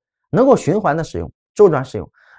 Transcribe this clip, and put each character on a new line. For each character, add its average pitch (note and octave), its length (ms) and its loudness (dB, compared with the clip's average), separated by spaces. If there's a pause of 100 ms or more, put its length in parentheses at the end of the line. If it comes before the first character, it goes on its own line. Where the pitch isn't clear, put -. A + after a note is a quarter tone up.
(300)
能 G#3+ 140 2
够 C4+ 100 4
循 G3 240 -2
环 E3 180 -2
的 E3 60 -6
使 - 160 -12
用， E2 140 -10 (220)
周 G3+ 160 6
转 C#3 140 -2
使 - 120 -14
用。 F#2 140 -10 (280)